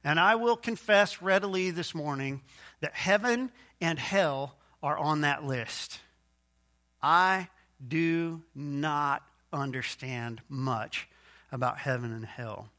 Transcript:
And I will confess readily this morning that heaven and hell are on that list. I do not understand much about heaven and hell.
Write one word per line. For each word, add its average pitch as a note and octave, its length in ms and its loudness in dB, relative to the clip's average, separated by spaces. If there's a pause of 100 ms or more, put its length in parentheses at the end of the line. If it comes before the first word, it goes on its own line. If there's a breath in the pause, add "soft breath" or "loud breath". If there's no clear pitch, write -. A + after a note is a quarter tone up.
And D3+ 140 2
I G3 160 6
will A#3 220 2
confess G#3 640 2
readily F#3+ 480 2
this E3 240 -6
morning C#3 480 -4 (380 loud breath)
that D3 120 -4
heaven A#3+ 600 2 (280 soft breath)
and E3 160 0
hell C#3+ 600 0 (260 soft breath)
are D3 160 0
on D3+ 220 2
that C#3+ 240 2
list. - 560 -6 (1000)
I F3+ 480 4 (380 soft breath)
do E3 560 0 (100)
not C#3+ 680 -2 (300)
understand B2+ 960 -6
much B2+ 600 -4 (440 soft breath)
about B2+ 260 -2
heaven B2 340 -2
and A2+ 120 -8
hell. A2 440 -12 (100)